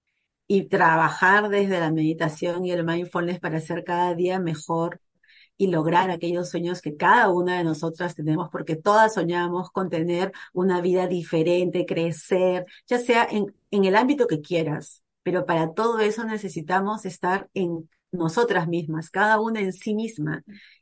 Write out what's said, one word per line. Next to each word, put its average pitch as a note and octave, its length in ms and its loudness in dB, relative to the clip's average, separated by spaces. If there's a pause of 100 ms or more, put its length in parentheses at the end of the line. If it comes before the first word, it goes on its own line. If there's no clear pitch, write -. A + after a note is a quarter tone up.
(480)
y F#3+ 200 2
trabajar F#3 840 4
desde G3 300 2
la D#3+ 120 0
meditación D#3+ 760 -2
y F3+ 60 -2
el F3 120 0
mindfulness E3+ 560 -2
para D#3+ 200 -4
ser E3+ 240 -6
cada F3 300 0
día F3+ 260 0
mejor E3 600 -4 (560)
y G3 120 0
lograr E3+ 420 2
aquellos F3 400 -4
sueños F3 320 -4
que D3+ 140 -8
cada G3+ 340 6
una F3+ 280 0
de F3 60 0
nosotras E3 500 -4
tenemos, D#3+ 360 -2
porque D#3+ 260 -6
todas G#3+ 380 4
soñamos F3 560 -2
con F#3 180 -2
tener F3 440 -2 (200)
una F#3 280 0
vida F3+ 260 2
diferente, F3 800 0
crecer, F3+ 800 0 (200)
ya A#3+ 120 0
sea A#3 320 2
en, G3+ 240 -2 (160)
en G3+ 140 2
el F#3+ 120 4
ámbito B3+ 300 4
que D#3+ 160 -2
quieras, D#3+ 600 -4 (200)
pero F3+ 240 0
para D#3+ 260 0
todo A3+ 280 0
eso G#3+ 240 0
necesitamos G3 840 -4
estar F#3 480 -4
en E3+ 340 -4 (240)
nosotras F3+ 560 0
mismas, D#3+ 420 -4
cada G#3+ 300 2
una A3 200 -2
en F#3+ 120 -2
sí G#3+ 220 -6
misma, G#3+ 480 -6 (400)